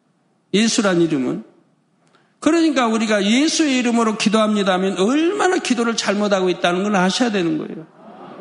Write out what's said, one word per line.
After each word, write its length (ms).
예수란 480
이름은. 440
그러니까 480
우리가 380
예수의 520
이름으로 400
기도합니다 560
하면 260
얼마나 580
기도를 380
잘못하고 540
있다는 340
걸 120
아셔야 360
되는 260
거예요. 300